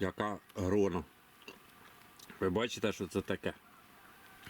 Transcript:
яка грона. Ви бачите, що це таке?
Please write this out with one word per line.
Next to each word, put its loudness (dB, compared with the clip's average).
яка -2
грона. 2
Ви 2
бачите, 0
що -4
це -2
таке? -2